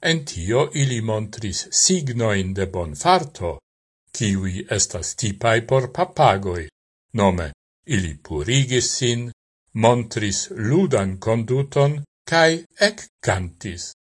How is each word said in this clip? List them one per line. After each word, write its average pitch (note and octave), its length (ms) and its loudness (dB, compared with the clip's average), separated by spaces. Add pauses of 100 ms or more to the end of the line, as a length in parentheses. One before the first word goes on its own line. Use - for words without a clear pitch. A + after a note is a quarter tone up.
En E3 220 0
tio A2 500 0
ili C3 260 0
montris G#2+ 680 -6
signojn A2+ 840 2
de G2 120 -2
bonfarto, F#2 840 0 (640)
kiuj F#2+ 560 -2
estas F#2+ 460 -4
tipaj A2+ 500 0
por C3 260 2
papagoj. G2 760 0 (460)
Nome, F2+ 380 2 (340)
ili F2+ 360 -2
purigis A#2+ 760 0
sin, A#2+ 340 -2 (440)
montris A2+ 640 2 (120)
ludan A2+ 680 0
konduton, C3+ 840 0 (240)
kaj E3 400 4 (240)
ekkantis. F#2 1120 -6